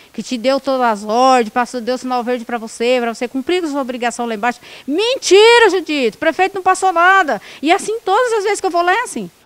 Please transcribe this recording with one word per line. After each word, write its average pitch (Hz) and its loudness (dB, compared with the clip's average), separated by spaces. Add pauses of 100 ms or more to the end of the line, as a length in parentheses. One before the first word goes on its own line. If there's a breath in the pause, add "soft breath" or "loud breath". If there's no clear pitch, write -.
(120)
que - -10
te 254 -6
deu 262 0
todas 262 -2
as 214 0
ordens, 247 2
passou, 247 -4
deu 240 -6
sinal 254 -4
verde 240 -4
pra 240 -8
você, 233 -2
pra 233 -2
você 240 -8
cumprir 330 -4
com 330 -4
sua 285 -4
obrigação 240 -6
lá 226 -6
embaixo." 233 -4 (260 loud breath)
"Mentira, 440 4
Judite, 311 -2
o - -20
prefeito 370 0
não 381 -8
passou 381 0
nada." 339 2 (200 loud breath)
E 294 0
assim, 392 -2
todas 453 0
as 427 -2
vezes 403 -2
que 381 -4
eu 359 -2
vou 339 0
lá 349 2
é 427 0
assim. 208 -10 (140 soft breath)